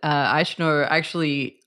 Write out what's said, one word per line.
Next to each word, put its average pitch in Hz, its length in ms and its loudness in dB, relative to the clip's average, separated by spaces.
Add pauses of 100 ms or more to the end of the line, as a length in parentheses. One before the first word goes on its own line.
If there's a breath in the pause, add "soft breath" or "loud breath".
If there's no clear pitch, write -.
uh, 143 300 2
Aishinor 156 560 0
actually 156 760 -2